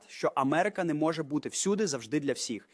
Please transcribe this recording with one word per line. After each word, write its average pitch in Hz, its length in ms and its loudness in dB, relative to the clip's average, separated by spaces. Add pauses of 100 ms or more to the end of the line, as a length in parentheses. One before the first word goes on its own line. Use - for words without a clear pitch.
що - 280 -2
Америка 165 480 2
не 165 100 0
може 156 300 0
бути 143 260 -4
всюди 202 380 0
завжди 135 320 -2
для 139 140 0
всіх. - 400 -6